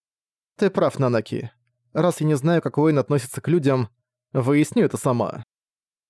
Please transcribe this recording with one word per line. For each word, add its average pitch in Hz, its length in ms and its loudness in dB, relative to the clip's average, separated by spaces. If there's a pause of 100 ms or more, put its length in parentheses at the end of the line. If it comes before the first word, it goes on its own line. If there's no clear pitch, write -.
(560)
"Ты 202 140 0
прав, 170 280 0
Нанаки. 117 520 -2 (420)
Раз 165 280 0
я 151 60 0
не 156 80 2
знаю, 151 280 2
как - 160 -4
Уэйн 151 200 4
относится 135 420 -2
к - 80 -8
людям, 135 400 2 (440)
выясни 147 500 2
это 143 140 0
сама". 120 460 -2 (680)